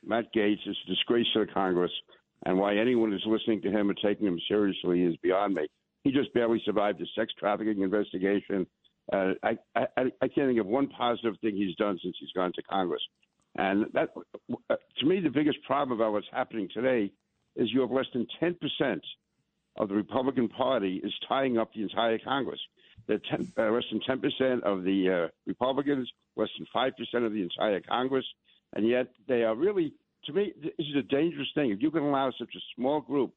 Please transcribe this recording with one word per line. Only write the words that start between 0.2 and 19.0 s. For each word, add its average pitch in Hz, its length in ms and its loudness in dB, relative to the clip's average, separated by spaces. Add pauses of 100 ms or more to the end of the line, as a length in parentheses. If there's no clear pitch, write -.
Gaetz 104 320 4
is 101 180 -6
a 90 60 -10
disgrace 120 420 2
to 107 140 2
the - 40 -12
Congress, 90 400 2 (540)
and 92 140 2
why 101 180 2
anyone 113 380 2
is 90 100 -4
listening 110 380 0
to 95 80 -2
him 101 180 2
or 95 60 2
taking 104 320 0
him 87 200 0
seriously 92 580 2
is 82 180 2
beyond 95 320 2
me. 78 120 -2 (380)
He - 80 4
just 127 220 0
barely 117 320 2
survived 101 340 0
a 85 60 -6 (120)
sex 113 200 -2
trafficking 104 420 0
investigation. 98 840 0 (440)
Uh, 95 220 2 (100)
I, 110 140 0 (180)
I, 123 120 2 (100)
I 127 320 0
can't 143 200 2
think 120 120 4
of 98 60 0
one 135 220 2
positive 120 520 0
thing 107 160 -2
he's 98 200 0
done 104 260 0
since 90 180 -6
he's - 120 -16
gone 90 240 0
to 85 60 -8
Congress. 92 380 -2 (540)
And 98 400 2
that, 160 160 2 (580)
uh, - 80 2 (220)
to 135 80 0
me, 185 140 4
the 151 100 0
biggest 147 320 2
problem 135 360 0
about 110 140 4
what's 104 180 -2
happening 113 440 -4
today 117 360 2 (440)
is 113 180 0
you 131 80 4
have 123 100 0
less 127 220 2
than 117 140 -2 (120)
ten 175 160 0
percent 139 480 -2 (760)